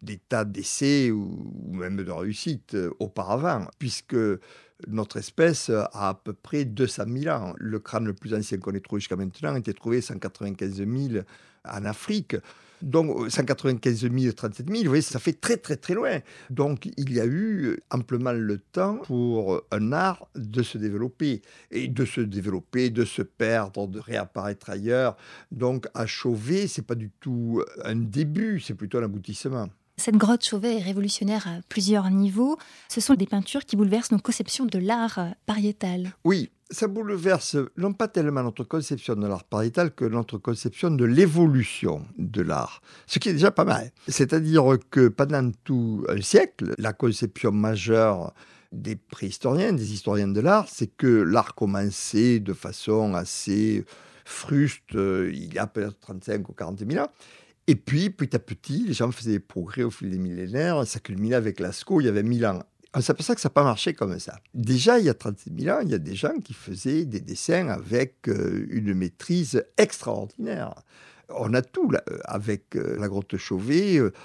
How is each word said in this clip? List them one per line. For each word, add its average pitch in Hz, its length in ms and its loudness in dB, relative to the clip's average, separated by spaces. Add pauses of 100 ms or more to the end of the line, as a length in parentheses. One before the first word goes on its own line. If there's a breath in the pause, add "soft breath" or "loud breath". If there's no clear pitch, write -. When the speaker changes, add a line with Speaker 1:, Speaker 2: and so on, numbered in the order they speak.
Speaker 1:
des 101 160 -12
tas 113 260 -2
d'essais 123 680 0
ou, 98 420 -4
ou 67 220 -10
même 92 220 -6
de 95 160 -6
réussites, 104 640 -6
euh, 90 260 -2
auparavant, 107 640 -2 (140)
puisque - 340 -6 (720 soft breath)
notre 107 300 -4
espèce 160 520 0
a 104 420 -2
à 95 40 -4
peu 104 180 -12
près 147 320 -4
deux 117 220 -2
cent 107 200 -4
mille 131 220 -4
ans. 110 280 -4
Le 110 240 -6
crâne 113 240 -4
le 104 100 -2
plus 110 200 -6
ancien 104 240 -4
qu'on 95 120 -6
ait 98 80 -4
trouvé 101 220 -6
jusqu'à 92 160 -6
maintenant 98 380 -6
a 131 40 -2
été 107 160 -6
trouvé 117 260 -2
cent 110 160 -10
quatre-vingt-quinze 98 680 -8
mille 117 420 -4 (440 soft breath)
en 101 160 -10
Afrique. 123 520 -4 (460 soft breath)
Donc, 156 360 2
euh, 117 120 -4
cent 135 140 0
quatre-vingt-quinze 127 600 0
mille, 123 300 2
trente-sept 120 340 -8
mille, 220 140 -2
vous 160 80 2
voyez, 147 100 6
ça - 180 -4
fait 170 140 0
très, - 240 0
très, - 200 -6
très - 180 -4
loin. 233 240 -2 (320 loud breath)
Donc, 143 480 -2
il 135 160 -2
y 120 60 2
a 120 40 2
eu 156 540 0 (120)
amplement 127 420 -2
le 107 260 -2
temps 190 380 -2
pour 117 760 0
un 107 220 0
art 175 420 -2
de 117 280 -4
se - 140 -4
développer, 110 640 -2 (300 soft breath)
et 127 180 -6
de 127 160 0
se 123 160 -4
développer, 104 680 -2
de 113 160 2
se - 160 -6
perdre, 101 640 -2
de 95 120 -10
réapparaître 104 720 -6
ailleurs. 113 480 0 (340 loud breath)
Donc, 123 440 -2
à 117 100 -2
Chauvet, 123 640 -2
c'est - 200 -8
pas 120 100 -4
du 110 140 -8 (100)
tout 117 420 -2 (220)
un 110 120 -2
début, 151 640 -2
c'est - 140 -10
plutôt 104 240 -4
un 117 60 0
aboutissement. 104 640 -6 (280)
Speaker 2:
Cette 220 200 2
grotte 214 280 4
Chauvet 220 360 -2
est - 20 -4
révolutionnaire 202 640 -2
à 170 220 -8
plusieurs 196 420 2
niveaux. 202 480 4 (320 loud breath)
Ce 233 100 -4
sont 277 140 6
des 190 120 2
peintures 208 380 -2
qui - 120 -2
bouleversent 208 340 2
nos 208 80 4
conceptions - 480 -2
de 196 140 0
l'art 220 400 0 (260)
pariétal. 196 800 -2
Speaker 1:
Oui, 170 260 4 (180)
ça 208 200 -2
bouleverse 196 680 0 (200)
non 196 160 0
pas 214 160 -2
tellement 147 340 2
notre 120 220 -4
conception 139 500 -2
de 104 140 0
l'art 95 160 -4
pariétal 117 500 0
que 127 100 -2
notre 113 340 -2
conception 120 520 -2
de 131 140 4
l'évolution 131 1000 4 (140)
de 95 240 -2
l'art, 73 380 -2 (260 loud breath)
ce - 140 -2
qui - 80 -2
est 87 60 2
déjà 185 180 6
pas - 120 4
mal. 120 280 0 (160)
C'est-à-dire 156 560 4 (260)
que 131 160 8
pendant 139 420 2 (140)
tout 117 460 0
un 101 120 0
siècle, - 580 4
la 107 140 -2
conception 113 600 0
majeure 107 800 2 (380 soft breath)
des 101 240 -8
préhistoriens, 139 760 -2
des 110 200 -2
historiens 101 340 0
de 98 140 2
l'art, 190 280 4
c'est - 200 -4
que - 180 -2
l'art 110 480 6
commençait 107 880 2
de 98 120 -6
façon 107 640 -2
assez 101 680 0 (400 loud breath)
fruste, - 720 -2
euh, 92 360 0
il 87 220 -10
y - 40 -4
a 104 100 -2
peut-être 104 320 -6
trente-cinq 101 480 -8
ou - 40 -18
quarante 98 300 -10
mille 123 160 -4
ans. - 120 -2 (560 soft breath)
Et 143 100 6
puis, 170 340 0
petit 135 260 -4
à - 20 2
petit, 139 480 -6
les 175 60 -2
gens 120 180 0
faisaient 113 200 -6
des 101 100 2
progrès 98 440 -6
au 117 60 -2
fil 95 200 -8
des 92 80 -4
millénaires, 107 680 -2
ça - 140 -8
culminait 107 340 -2
avec 110 260 0
Lascaux 143 420 0
il - 20 2
y 120 40 6
avait 104 140 2
mille 117 220 2
ans. 95 180 0 (300)
On 135 80 0
s'aperçoit 151 340 0
que - 60 -6
ça 151 80 -2
n'a - 60 -4
pas 147 100 8
marché 135 300 2
comme 90 240 -2
ça. - 200 -14 (140)
Déjà, 127 460 4
il 202 80 4
y - 20 8
a 120 60 4
trente-sept - 360 -8
mille 160 200 -4
ans, 302 120 2
il 190 60 0
y 123 60 2
a 95 40 0
des 82 160 -6
gens 147 300 0
qui - 80 -16
faisaient 131 540 -4
des 107 140 -6
dessins 165 480 0
avec, 113 600 -2
euh, 98 400 0
une 104 240 -2
maîtrise 120 720 0 (140)
extraordinaire. 120 960 -2 (560 soft breath)
On 113 240 -2
a 127 80 4
tout, 311 280 0
là, 123 200 2
euh, 50 160 -8
avec, 104 500 -4
euh, - 240 -2
la 104 80 -2
grotte 98 300 -4
Chauvet, 147 580 2
euh, 117 160 4 (120 loud breath)